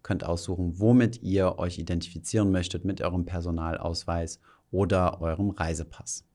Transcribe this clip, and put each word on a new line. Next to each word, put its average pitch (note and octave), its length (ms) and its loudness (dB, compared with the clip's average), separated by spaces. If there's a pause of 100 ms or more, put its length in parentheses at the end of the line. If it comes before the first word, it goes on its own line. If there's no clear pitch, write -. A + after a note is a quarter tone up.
könnt - 240 -4
aussuchen, F2 540 -4
womit A#2+ 420 6
ihr F#2 380 2
euch F2 180 -2
identifizieren F2+ 720 0
möchtet, F2+ 340 0
mit F#2+ 160 -2
eurem F2+ 240 0
Personalausweis E2+ 1120 -4 (320)
oder F#2 500 2
eurem E2+ 280 0
Reisepass. E2 840 -6